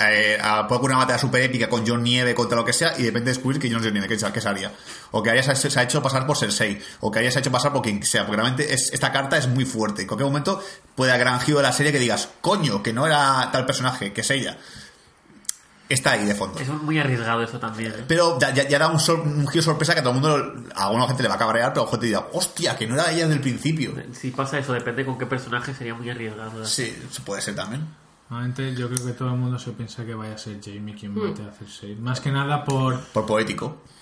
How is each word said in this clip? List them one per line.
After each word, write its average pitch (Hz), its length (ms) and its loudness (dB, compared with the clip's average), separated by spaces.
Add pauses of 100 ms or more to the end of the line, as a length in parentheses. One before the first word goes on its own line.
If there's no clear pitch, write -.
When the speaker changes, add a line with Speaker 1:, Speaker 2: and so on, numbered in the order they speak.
Speaker 1:
a, 107 120 4
eh, 107 280 4
a, 107 240 2
puede 123 120 2
ocurrir 131 180 2
una 127 80 4
batalla 123 140 2
súper 127 240 2
épica 127 260 0
con 110 180 0
Jon 120 160 2
Nieve 123 320 2
contra 117 220 2
lo 117 80 2
que - 80 0
sea, 165 240 2
y 135 60 0
de 117 60 4
repente 117 200 0
descubrir 131 320 0
que 131 80 -2
no 117 80 0
es 117 80 -2
Jon 110 80 0
Nieve, 98 160 0
que 113 60 0
es, 104 100 -2
que 98 140 -2
es - 80 -2
Arya. 98 260 -4 (380)
O 113 120 -2
que 107 60 2
Arya 123 140 4
se 135 80 2
ha, 139 40 4
se 131 240 0
ha 123 40 6
hecho 123 200 2
pasar 131 240 0
por 143 120 2
Cersei, 101 420 0 (200)
o 104 100 -2
que 104 80 0
Arya 123 120 4
se 120 80 2
ha - 20 0
hecho 131 120 0
pasar 127 220 2
por 131 80 0
quien 104 200 0
sea, 104 220 2
porque 101 160 -2
realmente 127 320 0
es, 131 180 0
esta 131 220 0
carta 139 240 0
es 131 100 2
muy 127 200 2
fuerte. 107 360 -2
En 98 60 -8
cualquier 120 200 0
momento 147 340 0 (320)
puede 127 180 4
haber 123 140 4
gran 127 140 2
giro 151 180 4
de 139 60 6
la 127 100 4
serie 147 180 4
que 139 60 4
digas, 117 320 2 (100)
"Coño, 147 420 2
que 117 120 -2
no 135 120 2
era 135 460 4
tal 127 140 2
personaje, 123 480 -2
que 113 80 -2
es - 80 0
ella". - 260 -2 (1300)
Está 135 220 4
ahí 104 140 2
de 104 80 4
fondo. 98 260 -4
Speaker 2:
Es 131 80 -4
muy 151 300 0
arriesgado 117 440 2
eso 117 160 -4
también, 110 340 -6
¿eh? 113 140 -10
Speaker 1:
Pero 170 320 4
ya, 135 140 4
ya, 135 160 2
ya 143 100 4
da 160 100 4
un 160 120 2
sor-, 165 200 2
un 147 280 0
giro 165 140 2
sorpresa 156 320 2
que 160 60 0
a - 20 0
todo 127 120 2
el 131 60 2
mundo, 139 440 0 (100)
a 95 100 -2
alguna 113 220 2
gente 127 160 0
le 110 80 2
va 98 60 0
a - 20 -2
cabrear, 117 340 2
pero 143 80 0
a 117 40 4
otra - 80 -6
gente 113 160 0
dirá, 98 240 0
"Hostia, 165 440 -2
que 110 100 -4
no 113 80 -2
era 165 160 2
ella 165 120 2
desde 156 140 4
el 135 40 0
principio". 131 540 -2 (180)
Speaker 2:
Si 131 180 -8
pasa 135 280 -4
eso, 135 160 -2
depende 120 320 -2
con 127 120 -4
qué 131 60 -4
personaje, 123 480 -4
sería 117 220 -8
muy 117 160 -8
arriesgado, 110 520 -10
¿eh? 110 40 -6
Speaker 1:
Sí, 110 280 -2 (160)
eso - 140 -10
puede 98 160 -6
ser 104 140 -4
también. 120 340 -6 (400)
Speaker 3:
Normalmente 123 460 -6
yo 123 160 -4
creo 123 160 -6
que 123 60 -6
todo 127 180 -6
el 127 60 -4
mundo 123 220 -4
se 120 120 -12
piensa 113 340 -12
que 113 100 -12
vaya 110 200 -12
a 110 40 -16
ser 101 240 -14
Jaime 104 320 -12
quien 101 200 -10
Speaker 4:
Hmm. 107 160 -2
Speaker 3:
mate 107 180 -8
a - 40 -18
Cersei. 104 420 -16
Más 123 260 -4
que 143 100 -2
nada 143 360 0
por 131 400 0
Speaker 1:
Por 110 180 -2
poético. 107 540 -2 (240)